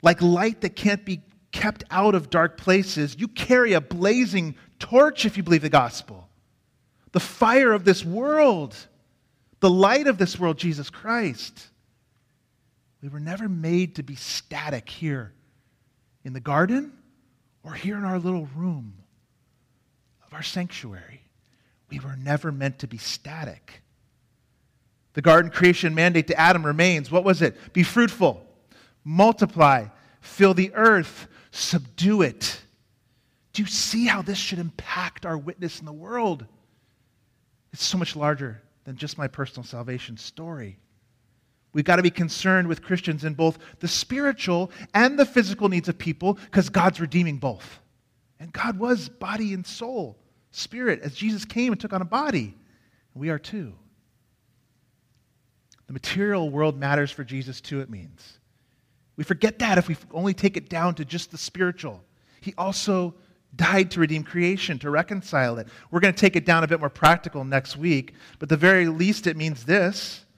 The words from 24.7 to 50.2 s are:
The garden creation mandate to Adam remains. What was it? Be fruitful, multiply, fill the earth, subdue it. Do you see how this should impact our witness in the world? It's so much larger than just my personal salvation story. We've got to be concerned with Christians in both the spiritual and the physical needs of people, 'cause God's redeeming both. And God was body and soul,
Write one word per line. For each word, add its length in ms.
The 80
garden 280
creation 440
mandate 320
to 120
Adam 280
remains. 440
What 140
was 160
it? 320
Be 120
fruitful, 600
multiply, 840
fill 340
the 200
earth, 540
subdue 680
it. 380
Do 100
you 60
see 380
how 160
this 160
should 200
impact 680
our 120
witness 400
in 60
the 80
world? 540
It's 120
so 140
much 180
larger 460
than 120
just 220
my 100
personal 360
salvation 520
story. 640
We've 100
got 120
to 60
be 80
concerned 580
with 140
Christians 420
in 100
both 240
the 80
spiritual 840
and 240
the 80
physical 420
needs 200
of 100
people, 400
'cause 180
God's 320
redeeming 380
both. 420
And 120
God 260
was 300
body 440
and 140
soul, 520